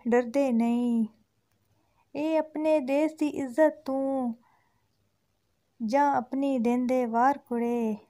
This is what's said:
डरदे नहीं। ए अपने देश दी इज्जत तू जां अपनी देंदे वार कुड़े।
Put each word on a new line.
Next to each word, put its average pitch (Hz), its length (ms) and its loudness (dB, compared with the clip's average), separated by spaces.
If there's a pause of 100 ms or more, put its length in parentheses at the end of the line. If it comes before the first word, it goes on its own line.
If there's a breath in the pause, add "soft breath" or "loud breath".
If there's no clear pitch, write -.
डरदे 247 440 2
नहीं। 233 560 0 (1080)
ए 311 200 -2
अपने 311 440 0
देश 285 400 0
दी 302 80 0
इज्जत 302 580 0
तू 269 500 -4 (1500 soft breath)
जां 277 320 0
अपनी 269 460 -2
देंदे 247 460 0
वार 240 320 0
कुड़े। 233 600 -4 (120)